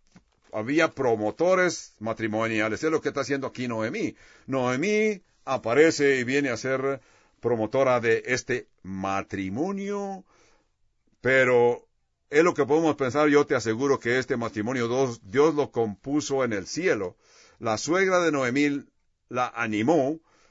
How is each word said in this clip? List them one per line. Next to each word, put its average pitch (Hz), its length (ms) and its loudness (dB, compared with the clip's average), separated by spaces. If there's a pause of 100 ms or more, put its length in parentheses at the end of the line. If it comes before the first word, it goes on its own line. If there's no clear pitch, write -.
(540)
había 147 380 0
promotores 139 1080 0
matrimoniales. 110 840 -2
Es 156 80 0
lo 156 100 0
que 147 80 -4
está 139 120 -4
haciendo 131 260 -4
aquí 123 200 -8
Noemí. 120 480 -4 (320)
Noemí 170 760 0 (240)
aparece 139 720 4
y 123 60 -2
viene 135 260 0
a 113 80 -4
ser 131 440 -4 (380)
promotora 123 600 2
de 113 280 2
este 123 400 -4 (160)
matrimonio, 101 1400 -6 (1000)
pero 123 640 2 (440)
es 151 140 4
lo 175 100 2
que 151 120 0
podemos 156 300 2
pensar. 147 340 2
Yo 143 160 6
te 143 100 0
aseguro 120 440 0
que 123 200 0
este 123 180 -2
matrimonio 117 500 -4
Dios, 123 360 -2
Dios 139 320 2
lo 139 160 -2
compuso 135 720 -2
en 117 100 -2
el 95 140 -4
cielo. 131 500 -4 (420)
La 110 180 -2
suegra 185 420 2
de 165 120 2
Noemí 139 540 0 (440)
la 123 180 -2
animó: 123 720 0 (320)